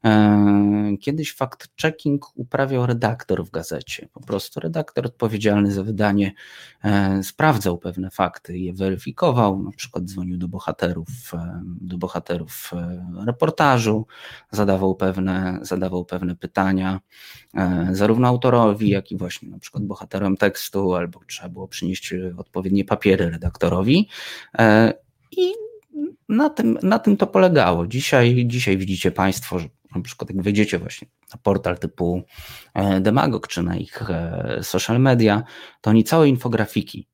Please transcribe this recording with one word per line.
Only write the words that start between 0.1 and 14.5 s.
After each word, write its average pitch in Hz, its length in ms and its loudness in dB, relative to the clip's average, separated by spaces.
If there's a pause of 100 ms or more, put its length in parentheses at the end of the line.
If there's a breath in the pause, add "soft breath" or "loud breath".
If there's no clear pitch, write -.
kiedyś 147 340 -6
fact-checking 143 840 -4 (160)
uprawiał 131 500 -2
redaktor 113 600 -2
w - 60 -20
gazecie. - 600 -10
Po - 60 -20
prostu 107 400 -8
redaktor 160 460 -6
odpowiedzialny 104 680 0
za 98 120 -4
wydanie, 101 480 0 (520 loud breath)
e, 98 400 2
sprawdzał 101 540 0
pewne 90 320 -8
fakty, 90 480 -4
je 90 160 -6
weryfikował, 98 920 0
na 98 80 -8
przykład - 340 -10
dzwonił 92 320 -8
do 87 100 -6
bohaterów, - 880 -6
e, 87 320 -8
do 87 320 -10
bohaterów, 87 760 -8
e, 87 320 -8 (200)
reportażu, 120 800 2 (440 loud breath)